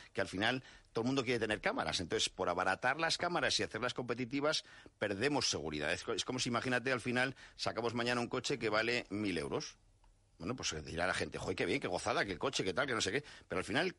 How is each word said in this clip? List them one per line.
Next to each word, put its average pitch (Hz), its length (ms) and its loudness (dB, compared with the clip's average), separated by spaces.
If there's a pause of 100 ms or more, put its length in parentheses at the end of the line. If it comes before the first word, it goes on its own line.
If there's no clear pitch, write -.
(140)
que - 80 0
al 95 60 0
final 117 360 0 (300)
todo 113 100 0
el 120 40 4
mundo 135 160 2
quiere 120 160 2
tener 107 220 0
cámaras. 113 380 0
Entonces, 104 300 0
por 92 200 0
abaratar 95 500 2
las 160 180 2
cámaras 160 420 2
y 104 40 2
hacerlas 113 300 -2
competitivas, 131 680 0 (340)
perdemos 110 520 2
seguridad. 76 440 0
Es 92 100 -4
co-, 120 100 -2
es 120 120 0
como 127 140 -2
si, 127 100 0
imagínate, 123 420 2
al 123 100 0
final 127 340 0 (220)
sacamos 113 360 0
mañana 120 280 2
un 120 60 -2
coche 131 300 -2
que 113 120 0
vale 113 400 2
mil 98 280 0
euros. 82 380 -4 (640)
Bueno, 123 160 -4
pues, - 160 -4
eh, 78 100 -6
dirá 82 240 -2
la 92 80 2
gente: - 240 -2
"Joder, - 160 -2
qué 120 120 0
bien, 107 160 0
qué 101 80 -2
gozada, 107 340 0
qué 95 140 -2
coche, - 260 0
qué 92 100 0
tal, 139 140 0
qué 127 60 0
no 107 80 0
sé 95 100 2
qué". 120 140 -2 (240)
Pero 87 100 0
al 92 60 -2
final, 143 320 0